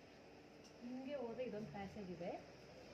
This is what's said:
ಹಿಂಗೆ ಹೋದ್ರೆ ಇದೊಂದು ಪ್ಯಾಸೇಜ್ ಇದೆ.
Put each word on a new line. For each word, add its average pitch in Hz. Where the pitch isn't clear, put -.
ಹಿಂಗೆ 269
ಹೋದ್ರೆ 240
ಇದೊಂದು 214
ಪ್ಯಾಸೇಜ್ 196
ಇದೆ. 180